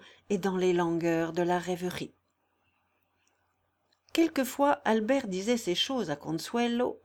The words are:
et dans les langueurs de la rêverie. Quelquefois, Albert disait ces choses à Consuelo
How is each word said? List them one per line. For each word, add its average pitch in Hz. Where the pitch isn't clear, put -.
et 202
dans 185
les 185
langueurs 165
de 175
la 175
rêverie. 175
Quelquefois, 285
Albert 226
disait 196
ces 175
choses 220
à 147
Consuelo 240